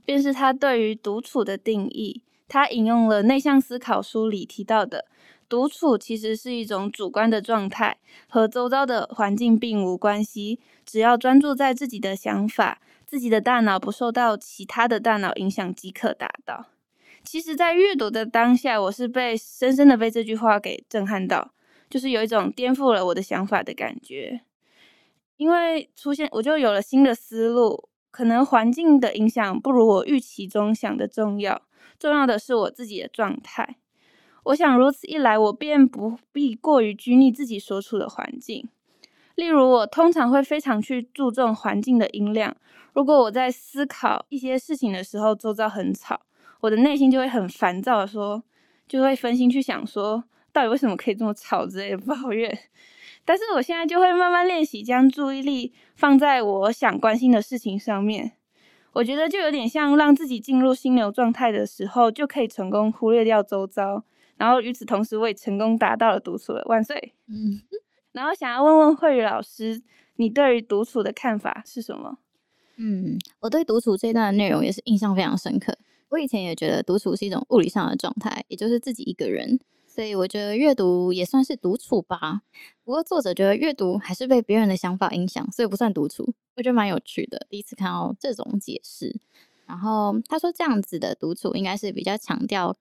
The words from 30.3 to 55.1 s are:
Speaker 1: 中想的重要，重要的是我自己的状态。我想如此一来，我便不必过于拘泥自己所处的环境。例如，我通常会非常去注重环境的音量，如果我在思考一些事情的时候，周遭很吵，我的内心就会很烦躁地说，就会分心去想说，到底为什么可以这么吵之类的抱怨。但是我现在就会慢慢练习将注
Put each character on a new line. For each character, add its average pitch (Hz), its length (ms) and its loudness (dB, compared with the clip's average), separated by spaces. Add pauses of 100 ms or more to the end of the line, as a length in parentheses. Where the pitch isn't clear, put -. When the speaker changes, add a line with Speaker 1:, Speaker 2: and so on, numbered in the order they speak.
Speaker 1:
中 208 280 0
想 208 200 -6
的 208 140 -4
重 208 320 -4
要， 196 220 -4 (360)
重 302 160 0
要 277 120 2
的 226 120 2
是 247 160 -6
我 214 160 0
自 247 160 -16
己 208 140 -10
的 - 80 -12
状 - 340 -4
态。 - 360 -10 (640)
我 277 100 2
想 294 240 4
如 262 120 6
此 - 160 -8
一 311 100 -8
来， 233 220 2
我 214 120 4
便 294 380 4
不 226 300 -6 (120)
必 285 240 -2
过 269 280 2
于 208 120 0
拘 247 220 2
泥 262 160 8
自 269 140 -6
己 220 120 -8
所 202 220 -6
处 208 160 -6
的 - 100 -2
环 - 320 -12
境。 - 300 -14 (640)
例 339 120 -4
如， 277 240 6
我 233 160 4
通 339 260 4
常 254 180 2
会 277 120 4
非 302 180 -2
常 226 220 -2
去 247 320 -6
注 262 160 -2
重 233 240 0
环 - 260 -4
境 247 180 2
的 214 120 2
音 208 240 -4
量， 214 200 -2 (380)
如 285 100 0
果 277 200 6
我 214 80 2
在 254 200 -2
思 277 360 -8
考 - 420 -4
一 285 80 -10
些 262 220 -4
事 294 180 -8
情 214 160 -2
的 185 100 -6
时 202 160 -10
候， 214 160 2
周 214 200 -6
遭 214 120 -2
很 196 280 -4
吵， - 260 -10 (400)
我 220 80 -2
的 214 80 0
内 277 180 4
心 269 160 4
就 262 80 4
会 254 80 0
很 233 220 -2
烦 185 320 -2
躁 220 200 2
地 - 60 -2
说， 208 360 -6 (440)
就 269 140 -2
会 262 160 2
分 240 180 -2
心 247 140 4
去 262 140 2
想 220 240 -6
说， 214 360 -4 (300)
到 285 120 2
底 226 40 0
为 233 80 0
什 277 100 0
么 202 80 0
可 - 160 -6
以 196 40 0
这 226 100 -6
么 208 80 -2
吵 - 340 -6
之 185 120 -10
类 196 140 -8
的 190 60 -6
抱 254 320 -8
怨。 214 280 -4 (640)
但 349 140 0
是 427 80 -4 (100)
我 262 80 0
现 330 140 -6
在 330 100 -4
就 349 140 0
会 370 120 6
慢 359 200 2
慢 349 160 2
练 330 160 0
习 208 180 -10
将 247 260 4
注 277 240 -2